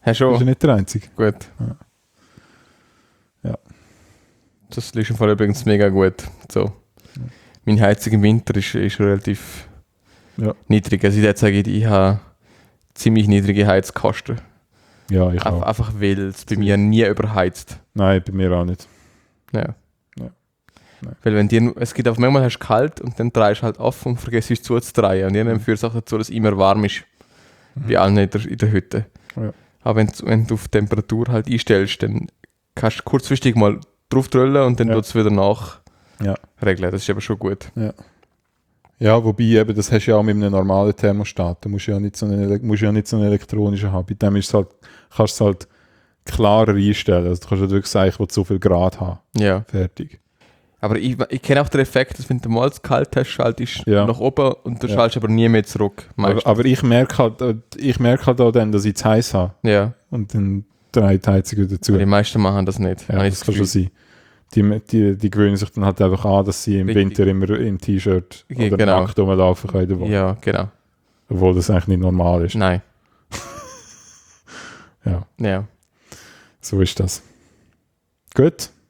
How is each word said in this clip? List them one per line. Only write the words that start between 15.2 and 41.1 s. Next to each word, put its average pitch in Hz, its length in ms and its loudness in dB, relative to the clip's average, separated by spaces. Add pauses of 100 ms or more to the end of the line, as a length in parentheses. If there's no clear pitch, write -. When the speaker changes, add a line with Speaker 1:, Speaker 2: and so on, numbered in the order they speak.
Speaker 2:
ich 87 140 -2
Speaker 1:
Einf-, - 0 -
Speaker 2:
auch. 87 180 -2
Speaker 1:
einfach 107 360 -4
weil 98 200 0
es 95 260 -8
bei 110 100 -4
Speaker 2:
Ziemlich. 101 140 0
Speaker 1:
mir 101 80 4
nie 107 280 4
überheizt. 104 720 -2 (160)
Speaker 2:
Nein, 95 320 2
bei 95 80 -10
mir 92 180 0
auch 87 140 0
nicht. 90 220 -6 (640)
Speaker 1:
Ja. - 240 -4 (440)
Speaker 2:
Ja. 120 100 -12 (720)
Nein. 123 220 -16
Speaker 1:
Weil 107 120 0
wenn 104 120 2
dir, 113 300 2
es - 160 -6
gibt 123 140 -2
auch 113 100 0
manchmal 131 260 4
hast 123 160 -2
du - 60 -16
kalt 123 360 0
und - 180 -12
dann 117 120 -2
drehst 107 300 2
du - 40 -4
halt 110 140 -4
auf 117 260 -4
und 123 120 -4
vergisst 113 340 -4
es 117 120 -4
zuzudrehen. 98 640 0
Und 98 80 0
irgendwann 110 220 0
Speaker 2:
Mhm. 104 40 -4
Speaker 1:
führt 110 160 0
es - 60 -8
auch 113 100 -4
dazu, 113 240 -6
dass 107 120 -6
es - 60 -8
immer 107 220 0
warm 98 280 4
ist. - 180 -6 (720)
Speaker 2:
Mhm. 135 120 -10
Speaker 1:
Bei 110 120 2
allen 98 180 4
in 98 120 2
der, 107 180 -4
in - 100 -10
der 107 140 0
Hütte. 107 340 -2 (300)
Speaker 2:
Ja. 107 180 -8 (300)
Speaker 1:
Aber 113 160 0
wenn, 101 100 2 (140)
wenn 110 240 0
du 117 80 -2
auf - 140 -8
Temperatur 107 580 0
halt 113 200 -2
einstellst, 98 540 0
dann 107 260 -4 (460)
kannst - 260 -4
du - 40 -16
kurzfristig 131 520 0
mal 107 240 2 (300)
drauf 131 200 0
drüllen 135 340 2
und 123 160 0
dann 117 80 2
Speaker 2:
Ja. 113 80 0
Speaker 1:
tut 110 100 0
es - 100 -16
wieder 107 140 2
nach 101 520 -2 (420)
Speaker 2:
Ja. 98 120 -2 (300)
Speaker 1:
regeln. 92 260 0
Das 98 120 -6
ist - 60 -10
aber 101 120 -2
schon 104 160 -6
gut. 101 380 -8
Speaker 2:
Ja. 110 180 -6 (1080)
Ja, 113 220 4
wobei 113 220 0
eben, 110 320 4
das 104 160 -4
hast 110 140 2
du 120 60 2
ja 107 60 6
auch 104 60 2
mit 107 120 0
einem 104 160 0
normalen 98 440 2
Thermostat. 98 680 -4